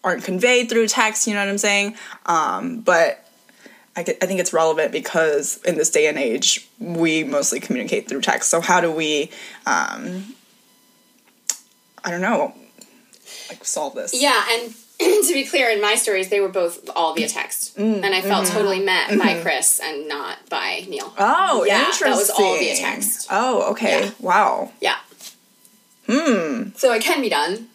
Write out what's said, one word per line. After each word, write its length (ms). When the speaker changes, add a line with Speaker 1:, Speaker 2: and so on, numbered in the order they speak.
Speaker 1:
aren't 200
conveyed 460
through 180
text. 400
You 60
know 60
what 100
I'm 80
saying? 380
Um, 560
but 440
I, 80
ge-, 180
I 60
think 120
it's 140
relevant 380
because 760
in 120
this 120
day 180
and 120
age, 480
we 440
mostly 360
communicate 480
through 140
text. 300
So 100
how 200
do 100
we, 400
um, 720
I 80
don't 100
know, 320
like, 160
solve 300
this? 180
Speaker 2:
Yeah, 380
and 220
<clears throat> 0
to 60
be 120
clear, 240
in 120
my 140
stories, 340
they 120
were 80
both 460
all 200
via 140
text. 480
Speaker 1:
Mm, 260
Speaker 2:
And 100
I 80
felt 240
Speaker 1:
mm-hmm. 80
Speaker 2:
totally 280
met 280
by 60
Speaker 1:
Mm-hmm. 280
Speaker 2:
Chris 380
and 280
not 400
by 400
Neil. 280
Speaker 1:
Oh, 480
Speaker 2:
Yeah, 140
Speaker 1:
interesting. 300
Speaker 2:
that 80
was 140
all 280
via 160
text. 560
Speaker 1:
Oh, 400
okay. 340
Speaker 2:
Yeah. 140
Speaker 1:
Wow. 520
Speaker 2:
Yeah. 160
Speaker 1:
Hmm. 680
Speaker 2:
So 160
it 100
can 160
be 80
done 480